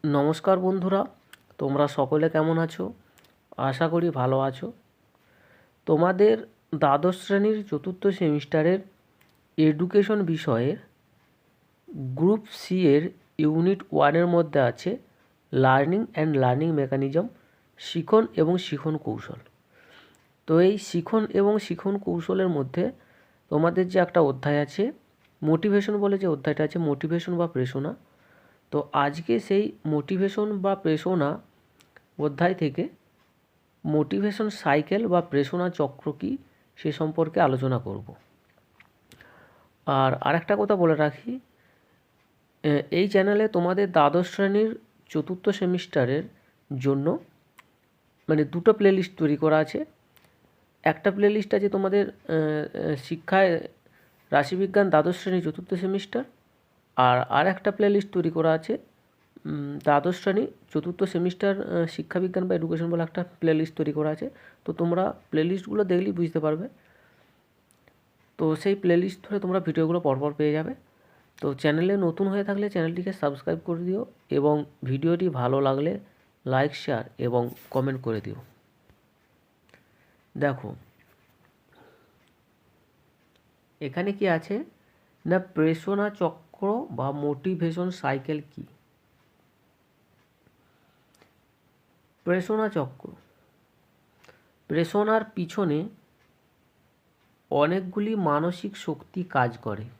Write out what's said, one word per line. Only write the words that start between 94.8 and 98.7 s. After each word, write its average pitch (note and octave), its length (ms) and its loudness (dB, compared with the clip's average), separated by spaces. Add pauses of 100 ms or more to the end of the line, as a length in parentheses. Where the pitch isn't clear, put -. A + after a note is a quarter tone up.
পিছনে F3 540 -2 (1600)
অনেকগুলি F#3 640 0
মানসিক F3 600 -2